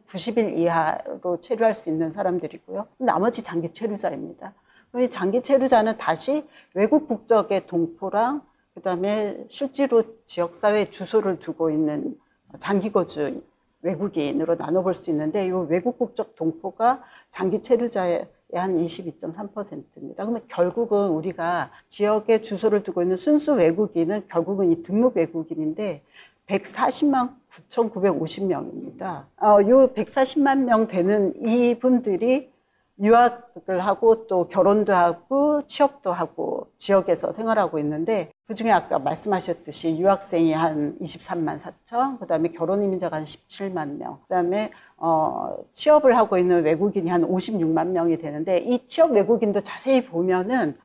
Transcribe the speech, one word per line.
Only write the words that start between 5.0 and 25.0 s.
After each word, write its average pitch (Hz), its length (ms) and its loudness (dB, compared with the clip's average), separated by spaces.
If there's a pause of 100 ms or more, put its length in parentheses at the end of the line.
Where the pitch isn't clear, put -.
이 - 20 -2
장기 196 320 -2
체류자는 247 560 2
다시 269 480 -4 (300)
외국 220 340 2
국적의 208 580 0
동포랑 196 760 -2 (320)
그다음에 196 720 -4
실제로 269 540 0 (240)
지역사회에 196 640 0
주소를 196 480 0
두고 160 320 -2
있는 151 440 -2 (440)
장기 202 340 -2
거주 151 480 -2 (400)
외국인으로 160 760 -2
나눠볼 175 360 0
수 - 160 -8
있는데, 160 380 -2
이 185 40 -2
외국 180 480 -2
국적 - 360 -6
동포가 196 680 -2 (280)
장기 190 320 -4
체류자의 220 680 0 (240)
한 185 240 -2
이십이점삼 170 800 -6
퍼센트입니다. - 720 -12
그러면 226 240 -4
결국은 202 600 0
우리가 165 600 -2 (180)
지역에 214 540 2
주소를 208 400 0
두고 180 180 -4
있는 180 160 2
순수 294 380 2
외국인은 180 760 2
결국은 180 420 0
이 165 120 2
등록 220 340 2